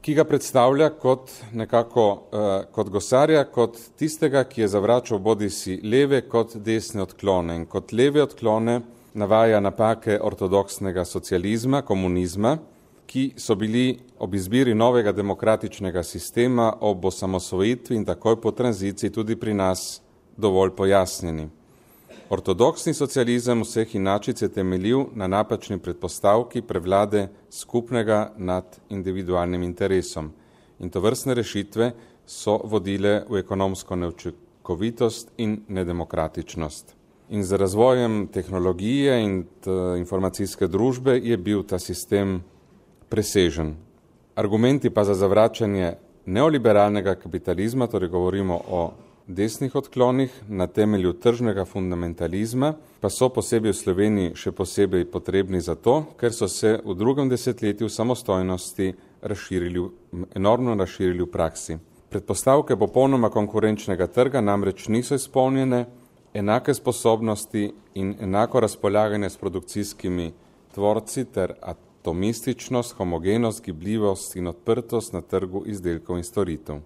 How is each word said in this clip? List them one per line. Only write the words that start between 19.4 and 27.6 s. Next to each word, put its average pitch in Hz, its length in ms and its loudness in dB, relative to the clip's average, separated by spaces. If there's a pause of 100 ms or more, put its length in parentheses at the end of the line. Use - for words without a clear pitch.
nas 95 460 -2 (360)
dovolj 95 400 4
pojasnjeni. 92 720 0 (840)
Ortodoksni 101 640 2
socializem 120 680 0
vseh 110 300 -4
inačic 104 480 0
je 104 60 0
temeljil 95 560 0 (100)
na 101 120 -4
napačni 101 520 -2
predpostavki 104 840 0
prevlade 98 680 0 (220)
skupnega 113 840 -2